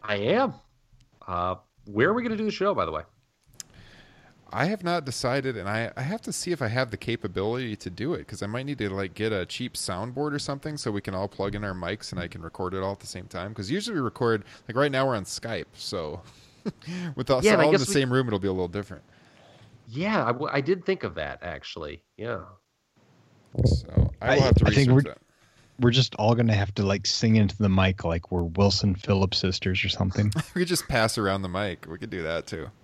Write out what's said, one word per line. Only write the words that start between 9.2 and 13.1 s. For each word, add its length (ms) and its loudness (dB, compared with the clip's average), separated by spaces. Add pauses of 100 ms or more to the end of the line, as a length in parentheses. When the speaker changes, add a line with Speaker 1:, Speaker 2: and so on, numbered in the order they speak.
Speaker 2:
a 140 -2
cheap 300 -8
soundboard 580 -6
or 60 -4
something 360 -8
so 160 -4
we 80 -2
can 160 -6
all 140 -4
plug 260 -4
in 80 -4
our 100 -4
mics 380 -6
and 80 -6
I 80 -6
can 140 -12
record 320 -6
it 100 -4
all 80 -2
at 80 -8
the 80 -18
same 200 -14